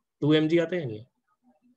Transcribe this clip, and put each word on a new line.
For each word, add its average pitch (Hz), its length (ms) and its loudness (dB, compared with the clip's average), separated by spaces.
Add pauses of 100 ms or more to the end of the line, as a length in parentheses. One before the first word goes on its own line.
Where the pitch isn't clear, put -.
(220)
टू 147 120 2
एम 156 140 2
जी 170 100 2
आता 170 180 -2
है 170 60 -4
या 131 60 -8
नहीं - 160 -12 (720)